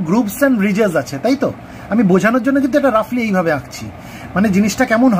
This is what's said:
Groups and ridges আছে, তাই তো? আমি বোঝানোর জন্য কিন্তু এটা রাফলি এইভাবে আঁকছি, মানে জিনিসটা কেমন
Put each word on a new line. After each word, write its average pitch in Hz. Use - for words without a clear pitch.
Groups 208
and 262
ridges 202
আছে, 139
তাই 262
তো? 180
আমি 226
বোঝানোর 220
জন্য 277
কিন্তু 262
এটা 262
রাফলি 240
এইভাবে 185
আঁকছি, -
মানে 208
জিনিসটা 208
কেমন 240